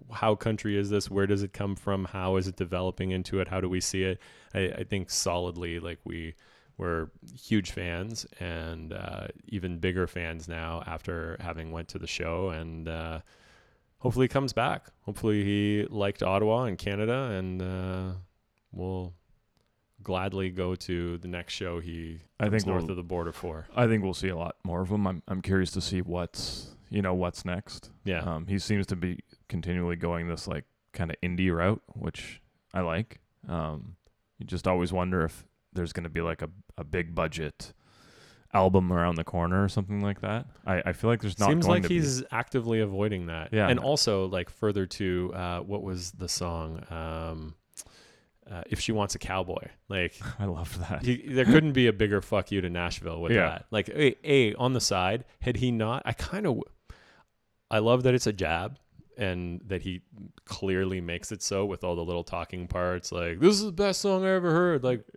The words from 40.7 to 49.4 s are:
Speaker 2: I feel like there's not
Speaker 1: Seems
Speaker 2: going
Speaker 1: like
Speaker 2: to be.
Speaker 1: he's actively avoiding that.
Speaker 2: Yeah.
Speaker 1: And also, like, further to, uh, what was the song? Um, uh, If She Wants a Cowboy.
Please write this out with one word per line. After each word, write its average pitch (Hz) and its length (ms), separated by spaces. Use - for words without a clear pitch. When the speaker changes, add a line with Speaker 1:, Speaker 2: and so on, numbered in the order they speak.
Speaker 2:
I 90 60
feel 110 160
like 117 120
there's 101 180
not 101 100
Speaker 1:
Seems 160 160
Speaker 2:
going - 120
Speaker 1:
like - 60
Speaker 2:
to - 60
be. 180 60
Speaker 1:
he's 135 360
actively 117 500
avoiding 98 460
that. 82 260
Speaker 2:
Yeah. 107 160
Speaker 1:
And 123 100
also, 107 480
like, 90 220
further 101 360
to, 90 480
uh, 87 280
what 101 200
was 90 300
the 90 160
song? 82 640
Um, 80 640
uh, 87 180
If - 120
She - 100
Wants 104 240
a - 40
Cowboy. 92 460